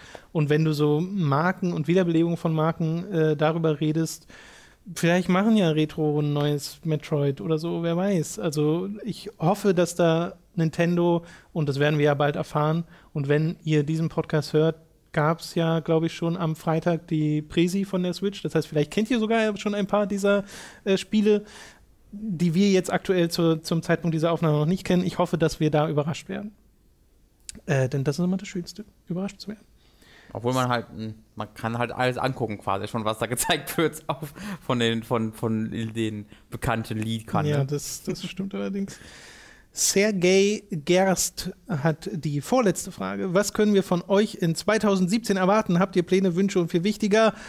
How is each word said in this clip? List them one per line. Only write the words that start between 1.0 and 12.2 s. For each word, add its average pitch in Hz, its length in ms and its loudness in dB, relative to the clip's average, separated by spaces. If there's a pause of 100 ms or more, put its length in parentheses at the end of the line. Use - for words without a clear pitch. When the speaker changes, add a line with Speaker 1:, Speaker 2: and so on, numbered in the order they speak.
Speaker 1:
Marken 180 720 0
und 165 160 -4
Wiederbelebung 170 480 2
von 165 160 -2
Marken, 160 600 -2
äh, 156 240 2
darüber 156 440 0
redest, 156 460 -2 (680)
vielleicht 175 340 2
machen 202 280 4
ja 180 140 4
Retro 151 500 0
ein 147 120 0
neues 147 520 -2
Metroid 143 560 0
oder 170 180 0
so, 170 240 -4
wer 165 140 0
weiß. 185 420 0
Also 160 500 0 (160)
ich - 340 -8
hoffe, 202 360 2
dass 170 200 2
da 170 400 2 (200)
Nintendo, 170 680 2 (300)
und 151 140 -2
das 135 100 -2
werden 147 200 2
wir 147 80 4
ja 143 80 4
bald 147 220 0